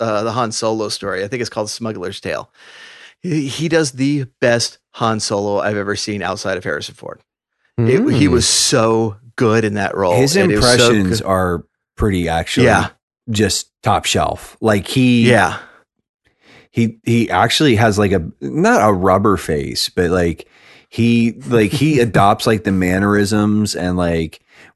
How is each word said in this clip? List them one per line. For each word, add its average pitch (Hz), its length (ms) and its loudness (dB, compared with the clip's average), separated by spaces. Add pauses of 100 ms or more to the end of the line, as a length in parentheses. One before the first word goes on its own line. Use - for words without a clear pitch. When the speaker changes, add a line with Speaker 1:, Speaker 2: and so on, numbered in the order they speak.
Speaker 1:
uh, 107 240 -2
the 113 80 -4
Han 117 180 -2
Solo 110 380 -4
story. 95 340 -8
I 104 60 -6
think 123 120 -8
it's 110 100 -6
called 107 200 -6
Smuggler's 104 500 -10
Tale. 78 300 -8 (720)
He, 156 240 -4
he 151 220 -6
does 160 240 0
the 135 320 -2 (160)
best 120 380 0 (160)
Han 113 260 -2
Solo 101 400 -2
I've 104 160 -2
ever 101 180 -4
seen 101 280 -6
outside 92 340 -4
of 90 80 -10
Harrison 76 320 -8
Ford. - 240 -18 (580)
It, 120 220 4 (120)
he 143 140 4
Speaker 2:
Mm. - 60 2
Speaker 1:
was - 160 2
so 113 680 0 (200)
good 110 280 2
in 104 100 -2
that 101 220 -4
role. 92 200 0
Speaker 3:
His 143 200 2
Speaker 1:
And 190 160 2
it 104 40 0
was 107 80 2
so 123 80 4 (180)
Speaker 3:
impressions 107 300 0
Speaker 1:
good. - 60 -10
Speaker 3:
are 90 380 -2 (320)
pretty 92 320 -2
actually 82 380 0
Speaker 1:
Yeah. 101 240 2 (400)
Speaker 3:
just 104 400 -2 (120)
top 95 220 0
shelf. - 560 -4
Like, 104 260 0
he 123 420 2
Speaker 1:
Yeah. 98 300 2 (1120)
Speaker 3:
he, 113 340 0
he 117 260 2
actually 117 460 4
has, 104 220 2
like, 101 140 2
a, 82 180 -2 (100)
not 165 480 2
a 104 40 4
rubber 95 440 2
face, 73 520 -6
but, 87 220 -2
like, 87 360 -2 (420)
he, 117 440 0 (160)
like, 110 240 2
he 147 280 0
Speaker 1:
<laughs> 117 60 2
Speaker 3:
adopts, 101 400 2
like, 110 180 0
the 101 80 0
mannerisms 101 1000 0
and, 90 220 -2
like, 85 440 -2 (360)